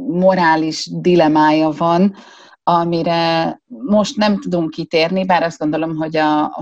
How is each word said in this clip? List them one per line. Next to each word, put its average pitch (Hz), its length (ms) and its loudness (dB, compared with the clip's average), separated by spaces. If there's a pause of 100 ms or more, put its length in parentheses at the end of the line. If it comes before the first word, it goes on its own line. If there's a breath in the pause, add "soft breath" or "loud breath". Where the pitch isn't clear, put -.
morális 165 840 0
dilemája 156 840 2
van, 175 360 2 (500 loud breath)
amire 170 1040 0
most 214 500 -2
nem 208 220 0
tudunk 175 300 -4
kitérni, 170 560 -2
bár 180 180 2
azt 165 160 -6
gondolom, 160 360 -4
hogy 160 220 -4
a, 151 260 0 (180)